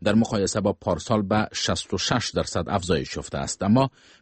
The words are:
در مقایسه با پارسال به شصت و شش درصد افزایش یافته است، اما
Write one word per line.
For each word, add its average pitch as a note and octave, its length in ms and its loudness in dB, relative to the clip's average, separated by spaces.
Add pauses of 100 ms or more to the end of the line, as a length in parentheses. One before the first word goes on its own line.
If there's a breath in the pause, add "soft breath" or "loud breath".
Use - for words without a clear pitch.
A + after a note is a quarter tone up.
در G#2 100 2
مقایسه A2 460 2
با G2 120 2
پارسال G#2 500 0
به G#2 300 0
شصت - 420 -4
و F#2 40 -2
شش - 360 0
درصد F2 340 -2
افزایش F2 480 0
یافته D2 220 -8
است، C2+ 240 -6
اما B2 280 4 (320 soft breath)